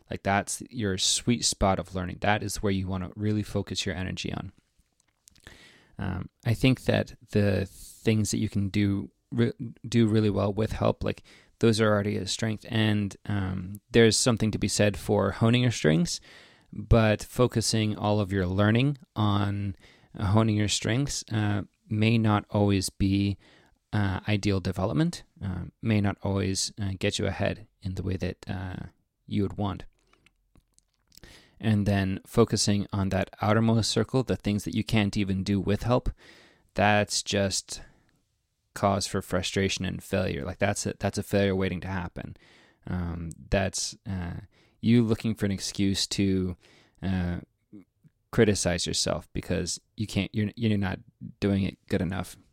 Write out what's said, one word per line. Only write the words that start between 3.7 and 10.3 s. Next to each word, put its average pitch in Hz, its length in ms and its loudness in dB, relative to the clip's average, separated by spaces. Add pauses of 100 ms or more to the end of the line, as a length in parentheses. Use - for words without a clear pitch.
your 95 80 -4
energy 92 400 -6
on. - 200 -8 (1500)
Um, 92 300 -6 (140)
I 113 120 0
think 131 300 2
that 107 280 0 (160)
the 98 400 2
things - 640 -2
that 117 80 0
you 110 100 -2
can 101 200 -2
do 101 420 0 (180)
re-, 117 240 0 (340)
do 117 200 4
really 107 240 2